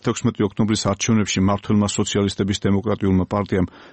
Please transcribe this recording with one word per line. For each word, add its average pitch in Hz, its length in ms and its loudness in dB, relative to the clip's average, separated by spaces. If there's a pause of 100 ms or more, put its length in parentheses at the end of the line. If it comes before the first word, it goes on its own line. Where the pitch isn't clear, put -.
თექვსმეტი 117 380 -2
ოქტომბრის 107 420 0
არჩევნებში 101 560 0
მმართველმა 101 460 2
სოციალისტების 101 800 -2
დემოკრატიულმა 98 600 0
პარტიამ 98 420 -2 (240)